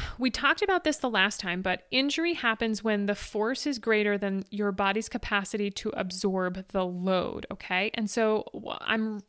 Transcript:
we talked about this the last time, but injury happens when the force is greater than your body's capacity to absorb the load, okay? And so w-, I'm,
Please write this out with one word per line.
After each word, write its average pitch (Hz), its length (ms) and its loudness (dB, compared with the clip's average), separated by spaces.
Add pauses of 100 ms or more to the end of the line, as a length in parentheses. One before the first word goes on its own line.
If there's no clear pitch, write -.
(180)
we 254 120 0
talked 285 320 2
about 381 220 2
this 302 140 2
the 254 120 -2
last 208 300 2
time, 180 220 -2
but 185 280 0
injury 285 440 2
happens 220 500 0
when 208 220 2
the 202 100 2
force 220 500 -2
is 277 140 -2
greater 208 380 4
than 196 320 -2
your 202 240 0
body's 196 340 0
capacity 202 640 -2
to - 200 -6
absorb 185 760 -2
the 185 160 0
load, 180 640 0
okay? 190 440 -2
And 214 160 -2
so 220 340 2 (100)
w-, - 280 -8
I'm, 220 480 -2